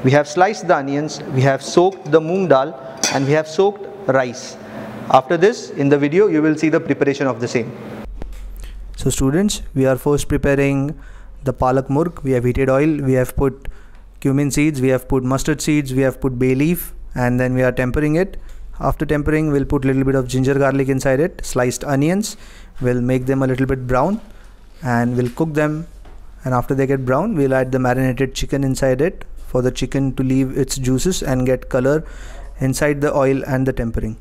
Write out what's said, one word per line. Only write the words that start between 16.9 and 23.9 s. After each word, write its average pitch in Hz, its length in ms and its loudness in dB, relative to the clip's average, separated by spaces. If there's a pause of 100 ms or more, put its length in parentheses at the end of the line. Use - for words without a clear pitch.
and 123 260 0
then 127 140 0
we 127 80 2
are 127 100 2
tempering 139 440 0
it. 190 220 -2 (420)
After 147 260 -2
tempering, 151 460 0
we'll 139 140 2
put 135 200 0
little 135 180 2
bit 131 120 2
of 127 120 0
ginger 131 280 2
garlic 139 340 2
inside 131 300 2
it, 180 260 -2
sliced 127 380 -2
onions, 151 540 0 (440)
we'll 123 200 2
make 127 260 0
them 135 160 2
a 131 40 2
little 131 200 0
bit 131 180 -2
brown, 139 340 2 (640)